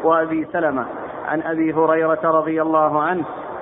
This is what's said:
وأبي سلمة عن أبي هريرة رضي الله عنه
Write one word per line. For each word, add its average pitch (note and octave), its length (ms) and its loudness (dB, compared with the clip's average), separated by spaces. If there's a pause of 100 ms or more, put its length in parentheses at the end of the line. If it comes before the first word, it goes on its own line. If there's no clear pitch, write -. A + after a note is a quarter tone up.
وأبي D#3+ 480 2
سلمة C#3+ 340 0 (420)
عن D#3 140 -2
أبي D#3+ 320 -2
هريرة D#3+ 500 2
رضي D#3+ 380 2
الله D#3 400 2
عنه E3 220 0 (380)